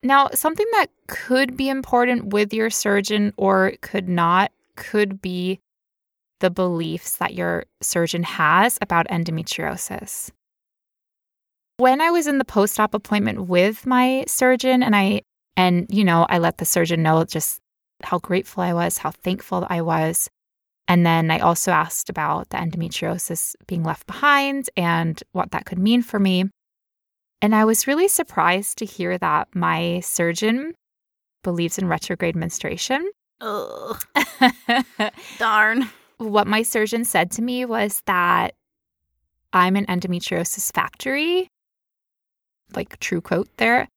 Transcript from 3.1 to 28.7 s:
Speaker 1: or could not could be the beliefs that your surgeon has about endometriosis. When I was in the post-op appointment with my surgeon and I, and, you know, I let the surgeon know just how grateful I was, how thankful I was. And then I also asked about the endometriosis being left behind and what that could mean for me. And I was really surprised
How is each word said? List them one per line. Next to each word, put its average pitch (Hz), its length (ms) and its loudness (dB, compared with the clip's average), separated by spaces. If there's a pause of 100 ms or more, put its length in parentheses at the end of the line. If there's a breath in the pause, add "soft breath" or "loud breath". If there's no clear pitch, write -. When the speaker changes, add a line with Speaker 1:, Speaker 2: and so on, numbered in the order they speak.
Speaker 1:
or 190 440 4
could 190 280 -6
not 175 440 2 (240)
could 196 440 -2
be 180 380 -4 (840)
the 185 100 2
beliefs 170 680 -4
that - 180 -6
your 170 300 -2 (180)
surgeon 170 400 -2
has 170 580 2
about 170 280 -2
endometriosis. 165 1200 -6 (1500)
When 254 220 6
I 330 100 4
was 339 180 2
in 285 100 2
the 269 60 2
post-op 214 500 0
appointment 208 540 -2
with 185 380 2
my 254 420 2
surgeon 254 560 2
and 214 100 2
I, 202 280 2 (340)
and, 180 340 4
you 208 140 2
know, 170 240 4
I 180 100 2
let 170 200 0
the 165 60 -4
surgeon 165 380 0
know 160 220 4
just - 360 -6 (440)
how 180 160 -2
grateful 185 420 -4
I 175 100 0
was, 170 260 -2
how 151 120 -6
thankful 185 580 -6
I 175 120 -2
was. 165 480 -2 (580)
And 175 180 4
then 165 280 2
I - 80 0
also 170 320 2
asked 160 360 -2
about 156 420 -4
the - 60 -6
endometriosis 165 1000 -6 (100)
being 175 160 -4
left 160 240 -6
behind 277 680 0
and 170 440 0 (120)
what - 180 -4
that - 160 -6
could 180 120 -8
mean 226 240 4
for 220 180 -2
me. 185 240 2 (1000)
And 214 120 4
I 214 100 6
was 220 220 2
really 320 220 2
surprised 185 680 0